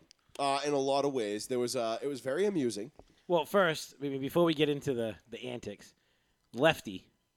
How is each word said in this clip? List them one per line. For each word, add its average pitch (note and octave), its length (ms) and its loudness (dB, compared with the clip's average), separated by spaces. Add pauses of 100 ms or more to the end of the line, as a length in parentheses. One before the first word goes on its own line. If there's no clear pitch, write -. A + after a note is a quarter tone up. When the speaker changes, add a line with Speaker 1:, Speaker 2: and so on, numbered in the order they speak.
(380)
Speaker 1:
uh, C#3 280 2
in D3 80 2
a C#3+ 40 4
lot C3+ 280 2
of C#3+ 80 0
ways. G#2+ 340 -2
There B2 120 0
was, B2 180 0
uh, A2+ 240 0
it C3 60 -4
was C#3 120 -6
very C3+ 260 -2
amusing. B2+ 460 -2 (380)
Speaker 2:
Well, E3 160 2
first, F3 520 0
I C#3 120 -12
mean, C3+ 100 -4
before C#3 240 2
we E3 100 4
get D3 140 2
into C#3+ 260 -2
the, A2+ 220 -4 (160)
the A2+ 160 -12
antics, A2+ 460 -12 (600)
Lefty, A#2+ 520 0 (320)